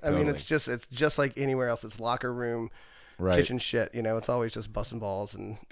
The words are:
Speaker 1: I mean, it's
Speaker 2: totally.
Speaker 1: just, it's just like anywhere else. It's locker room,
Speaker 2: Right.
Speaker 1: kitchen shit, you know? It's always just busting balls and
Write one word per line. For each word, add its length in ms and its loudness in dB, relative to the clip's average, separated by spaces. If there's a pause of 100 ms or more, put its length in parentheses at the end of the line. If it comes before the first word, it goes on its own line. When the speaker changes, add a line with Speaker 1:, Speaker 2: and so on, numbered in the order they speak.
Speaker 1:
I 60 2
mean, 180 4
it's 160 -2
Speaker 2:
totally. 120 2
Speaker 1:
just, 120 0
it's 180 -4
just 320 2
like 180 2
anywhere 320 2
else. 140 0
It's 160 -8
locker 340 0
room, 380 -2 (480)
Speaker 2:
Right. 180 4
Speaker 1:
kitchen 220 4
shit, 360 0
you 80 -2
know? 160 2
It's 100 -2
always 260 0
just 180 -8
busting 280 -6
balls 340 -4
and 220 -8 (160)